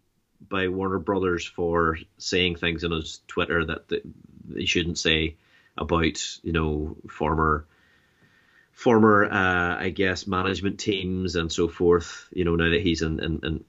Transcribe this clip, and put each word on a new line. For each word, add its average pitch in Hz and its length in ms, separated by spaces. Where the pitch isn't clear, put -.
by 95 200
Warner 95 300
Brothers 90 460
for 85 540
saying 90 400
things 85 280
on 85 80
his 80 360
Twitter 85 380
that, - 220
that - 140
they - 160
shouldn't 85 340
say 80 380
about, 80 460
you 87 100
know, 78 440
former, 78 560
former, 107 520
uh, 90 540
I 90 120
guess, 92 360
management 95 520
teams 92 560
and 82 180
so 87 160
forth, 87 640
you 90 120
know, 85 120
now 85 140
that 85 100
he's 85 220
in, 80 180
in, 80 220
in, 80 260